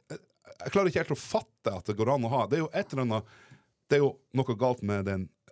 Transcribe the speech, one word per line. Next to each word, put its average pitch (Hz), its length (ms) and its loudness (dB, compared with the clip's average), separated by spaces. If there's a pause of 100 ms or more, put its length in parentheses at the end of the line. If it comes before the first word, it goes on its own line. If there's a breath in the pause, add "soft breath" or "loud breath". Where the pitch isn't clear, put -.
(120)
jeg - 640 -16
klarer 190 180 4
ikke 160 120 0
helt 151 120 -2
å - 40 -10
fatte - 580 -4
at - 100 -10
det 107 120 -2
går 117 160 4
an 117 120 0
å 113 60 -2
ha. 131 160 2
Det 156 100 2
er 160 60 0
jo 156 80 -8
et 190 200 -2
eller 135 120 0
annet, 110 260 -2 (580 loud breath)
det 147 100 6
er 143 40 4
jo 135 80 4 (260)
noe 123 220 0
galt 127 240 0
med 101 240 -2
den 95 200 -2 (240)